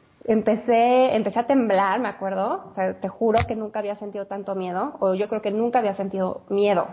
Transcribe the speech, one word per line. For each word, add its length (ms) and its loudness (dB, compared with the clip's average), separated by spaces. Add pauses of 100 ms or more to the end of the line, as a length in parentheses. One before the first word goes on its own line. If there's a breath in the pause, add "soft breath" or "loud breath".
(260)
empecé, 920 4
empecé 240 -2
a 80 -2
temblar, 520 2
me 100 -2
acuerdo. 600 -4
O 40 -20
sea, 260 -2
te 100 -4
juro 380 2
que 80 -4
nunca 240 -6
había 160 -4
sentido 320 -10
tanto 280 -8
miedo, 440 -4
o 160 2
yo 140 -2
creo 120 -4
que 100 -2
nunca 280 0
había 140 0
sentido 560 -4
miedo. 440 2